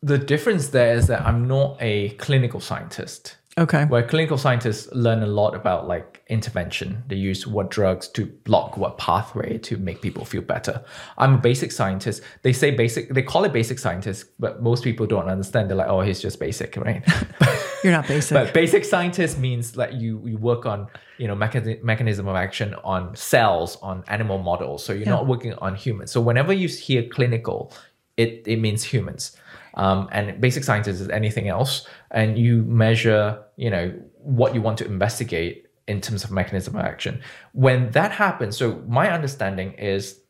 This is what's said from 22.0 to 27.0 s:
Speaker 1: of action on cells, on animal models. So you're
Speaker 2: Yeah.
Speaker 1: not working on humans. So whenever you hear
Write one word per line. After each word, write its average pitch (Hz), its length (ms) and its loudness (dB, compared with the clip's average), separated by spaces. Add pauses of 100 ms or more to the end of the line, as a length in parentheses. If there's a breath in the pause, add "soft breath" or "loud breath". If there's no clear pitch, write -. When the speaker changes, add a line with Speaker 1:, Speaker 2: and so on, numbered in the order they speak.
Speaker 1:
of 95 80 -2
action 95 380 -4 (100)
on 92 300 -4
cells, 98 680 4
on 92 260 -8
animal 104 300 -2
models. 85 480 -4
So 113 80 -4
you're 104 100 -4
Speaker 2:
Yeah. 196 80 2
Speaker 1:
not 135 160 2
working 120 280 -2
on 95 200 -4
humans. 104 360 -6
So 120 100 2
whenever 127 320 4
you 185 160 0
hear 127 340 0